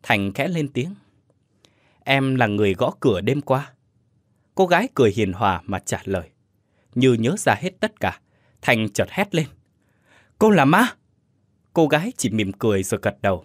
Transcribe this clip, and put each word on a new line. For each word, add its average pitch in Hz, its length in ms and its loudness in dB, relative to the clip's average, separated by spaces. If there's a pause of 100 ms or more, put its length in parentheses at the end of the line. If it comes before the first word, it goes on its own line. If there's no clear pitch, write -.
Thành 101 300 -2
khẽ 143 160 -4
lên 160 200 -4
tiếng. 143 260 -8 (1080)
"Em 135 300 2
là 123 120 2
người 104 280 2
gõ 123 260 0
cửa 101 200 2
đêm 131 200 -2
qua." 135 320 -2 (840)
Cô 190 120 4
gái 175 280 2
cười 113 180 4
hiền 95 200 -2
hòa 95 320 0
mà 98 140 -6
trả - 260 -8
lời. 92 260 -6 (640)
Như 127 180 4
nhớ 117 260 -2
ra 110 160 0
hết - 260 -8
tất 214 200 -6
cả, 92 200 -4 (420)
Thành 113 300 0
chợt 98 180 -2
hét 202 240 -4
lên. 156 120 -2 (920)
"Cô 214 120 6
là 165 140 6
ma!" 196 240 4 (840)
Cô 160 160 2
gái 160 280 -2
chỉ - 140 -2
mỉm 104 220 -2
cười 101 300 0
rồi - 200 -6
gật 101 200 -4
đầu. 95 220 -2